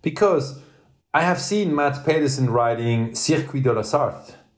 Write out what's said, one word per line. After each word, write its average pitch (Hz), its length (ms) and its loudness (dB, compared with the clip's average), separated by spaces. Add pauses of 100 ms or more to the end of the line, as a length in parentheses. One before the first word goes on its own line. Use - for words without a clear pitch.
because 160 560 0 (560)
I 156 80 4
have 175 180 0
seen 202 340 0
Mats 143 260 0
Pedersen 135 500 0
riding 117 640 0
Circuit 139 480 -2
de 127 100 2
la 110 100 0
Sarthe. - 520 -4 (240)